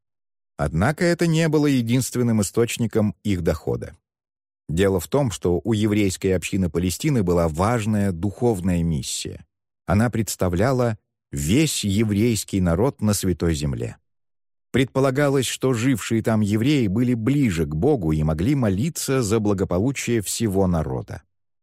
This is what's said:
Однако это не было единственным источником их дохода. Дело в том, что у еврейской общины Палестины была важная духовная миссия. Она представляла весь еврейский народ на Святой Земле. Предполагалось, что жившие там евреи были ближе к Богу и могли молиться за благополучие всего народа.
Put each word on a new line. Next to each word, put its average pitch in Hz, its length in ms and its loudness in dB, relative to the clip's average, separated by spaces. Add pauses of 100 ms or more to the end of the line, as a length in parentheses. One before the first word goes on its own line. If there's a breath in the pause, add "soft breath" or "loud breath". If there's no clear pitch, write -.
(560)
Однако 87 480 0
это 170 220 2
не 165 220 2
было 151 180 2
единственным 120 760 0
источником 110 800 0
их 92 200 0
дохода. 80 540 -4 (720)
Дело 92 320 2
в - 80 -10
том, 135 220 0
что 87 340 -2
у 117 80 0
еврейской 104 640 0
общины 92 320 -2
Палестины 92 540 0
была 85 260 2
важная 101 640 0
духовная 92 720 0
миссия. - 640 -6 (400)
Она 107 240 2
представляла 110 880 0 (340)
весь 85 520 0
еврейский 104 760 0
народ 92 400 0
на 104 140 2
Святой 87 400 0
Земле. 64 420 -6 (760)
Предполагалось, 135 760 2
что - 260 -2
жившие 117 500 0
там 110 200 2
евреи 113 440 2
были 120 280 0
ближе 113 500 0
к 76 100 -6
Богу 92 380 2
и 76 100 0
могли 80 320 0
молиться 131 680 -2
за 110 180 0
благополучие 104 800 0
всего 98 480 0
народа. 71 540 -4 (400)